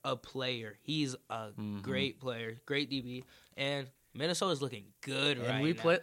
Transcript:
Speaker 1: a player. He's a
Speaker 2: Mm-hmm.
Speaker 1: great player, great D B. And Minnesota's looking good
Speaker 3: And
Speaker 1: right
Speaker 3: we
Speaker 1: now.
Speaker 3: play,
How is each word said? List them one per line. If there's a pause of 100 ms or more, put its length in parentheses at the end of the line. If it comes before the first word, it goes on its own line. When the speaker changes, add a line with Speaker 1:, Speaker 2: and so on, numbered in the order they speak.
Speaker 1:
a
player.
He's (140)
a
Speaker 2:
Mm-hmm.
Speaker 1:
great
player,
great
D
B. (340)
And (260)
Minnesota's
looking (160)
good
Speaker 3:
And
Speaker 1:
right
Speaker 3:
we
Speaker 1:
now.
Speaker 3:
play,